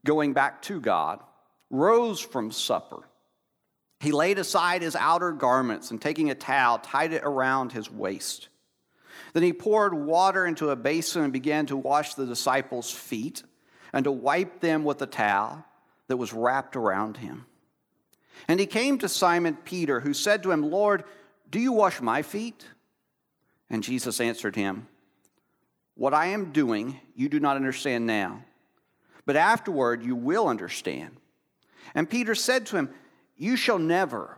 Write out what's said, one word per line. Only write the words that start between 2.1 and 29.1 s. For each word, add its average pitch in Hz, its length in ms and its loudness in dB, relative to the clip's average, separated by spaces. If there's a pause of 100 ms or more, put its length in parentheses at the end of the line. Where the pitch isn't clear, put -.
from 113 320 -6
supper. - 560 -4 (880)
He 147 140 0
laid 170 260 4
aside 175 440 2
his 160 120 -4
outer 170 380 2
garments 127 580 2
and 113 100 -8
taking 151 300 0
a 131 60 -2
towel, 127 420 2
tied 156 340 -2
it 156 120 -4
around 131 480 0
his 113 180 -8
waist. - 560 -8 (840)
Then 165 100 2
he 175 100 4
poured 208 400 2
water 180 540 2
into 156 240 -2
a 135 60 0
basin 156 460 -2
and 139 100 0
began 147 340 0
to 139 100 -4
wash 143 380 0
the 139 100 -4
disciples' 127 680 -2
feet - 500 -8 (500)
and 135 120 0
to 143 80 0
wipe 139 480 -2
them 160 240 0
with 143 140 0
the 139 80 -4
towel 110 580 0 (420)
that 127 120 -2
was 113 140 -4
wrapped 123 440 0
around 107 400 0
him. 123 280 -14 (1000)
And 175 140 2
he 202 60 2
came 247 320 0
to 190 100 -2
Simon 175 560 2
Peter, 160 340 -2
who 143 160 -2
said 202 300 0
to 185 80 2
him, 151 180 0
"Lord, 202 320 2 (480)
do 143 80 -2
you 254 140 2
wash 208 280 2
my 123 220 0
feet?" 214 420 -10 (1040)
And 110 140 -2
Jesus 123 380 -4
answered 113 340 -2
him, 101 320 -4 (1120)
"What 135 180 0
I 156 120 2
am 190 260 -4
doing, 127 480 0 (160)
you 131 120 0
do 147 120 0
not 139 160 2
understand 131 500 -2
now, 107 380 -2 (840)